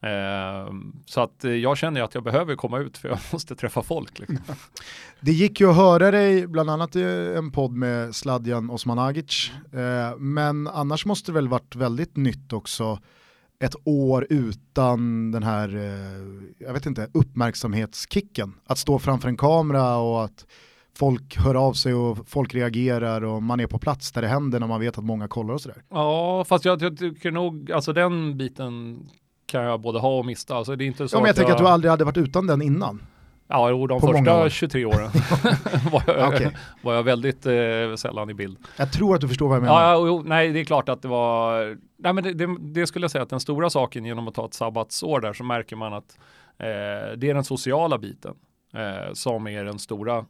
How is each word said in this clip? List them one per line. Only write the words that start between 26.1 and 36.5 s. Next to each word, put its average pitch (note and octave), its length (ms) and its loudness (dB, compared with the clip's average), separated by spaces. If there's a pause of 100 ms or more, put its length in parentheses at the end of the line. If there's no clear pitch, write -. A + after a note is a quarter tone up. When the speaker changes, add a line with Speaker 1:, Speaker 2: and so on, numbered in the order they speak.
Speaker 1:
fast F3 220 2
jag, F3+ 160 2
jag E3+ 160 -4
tycker E3+ 340 -4
nog, E3 400 -4
alltså D#3 220 0
den E3 440 0
biten A#2+ 600 -8 (460)
kan B2+ 180 -4
jag A#2 180 -2
både A2+ 180 -2
ha C3 200 2
och B2 60 -4
mista. B2 300 -8
Alltså, B2+ 200 -4
det C3 80 -4
är - 20 -2
inte C3+ 220 -4
så - 80 -2
Speaker 2:
Ja, C#3+ 40 6
men G#3+ 60 4
jag G#3+ 40 6
Speaker 1:
att G3+ 60 6
Speaker 2:
tänker - 160 4
Speaker 1:
jag - 40 6
Speaker 2:
att - 100 4
du - 40 8
aldrig E3+ 220 6
hade D#3 120 4
varit D3 140 2
utan F3 300 2
den C#3+ 140 4
innan. C#3+ 420 0 (440)
Speaker 1:
Ja, A#2+ 220 4
jo, B2+ 180 2
de B2+ 140 0
Speaker 2:
På D3 60 6
många D#3 100 6
Speaker 1:
första E3 260 6
Speaker 2:
år. D#3 60 4
Speaker 1:
tjugotre C#3 360 -2
åren G#2+ 240 2 (420)
<laughs> D#3 400 0
var D3 160 4
jag, C3 260 4
Speaker 2:
Okej. C#3 180 2 (300)